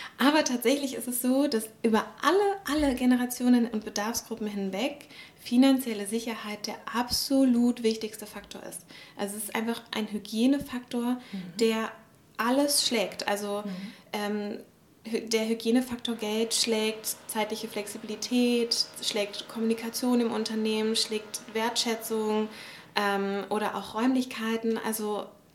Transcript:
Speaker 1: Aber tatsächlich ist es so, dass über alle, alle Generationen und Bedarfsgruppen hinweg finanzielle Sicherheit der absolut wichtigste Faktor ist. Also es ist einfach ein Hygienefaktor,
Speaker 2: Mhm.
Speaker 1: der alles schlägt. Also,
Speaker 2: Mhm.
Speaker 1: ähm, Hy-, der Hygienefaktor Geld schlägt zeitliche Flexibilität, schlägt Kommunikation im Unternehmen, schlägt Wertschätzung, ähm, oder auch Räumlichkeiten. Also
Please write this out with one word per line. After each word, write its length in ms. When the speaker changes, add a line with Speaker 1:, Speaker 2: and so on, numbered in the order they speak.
Speaker 1:
Aber 260
tatsächlich 520
ist 120
es 140
so, 240
dass 240
über 220
alle, 500
alle 220
Generationen 720
und 180
Bedarfsgruppen 600
hinweg 600
finanzielle 640
Sicherheit 580
der 100
absolut 920
wichtigste 420
Faktor 380
ist. 160
Also 220
es 60
ist 120
einfach 360
ein 200
Hygienefaktor, 1080
Speaker 2:
Mhm. 280
Speaker 1:
der 320
alles 480
schlägt. 400
Also, 380
Speaker 2:
Mhm. 60
Speaker 1:
ähm, 440
Hy-, 180
der 200
Hygienefaktor 680
Geld 400
schlägt 600
zeitliche 420
Flexibilität, 1160
schlägt 460
Kommunikation 760
im 100
Unternehmen, 640
schlägt 460
Wertschätzung, 960
ähm, 540
oder 260
auch 200
Räumlichkeiten. 920
Also 400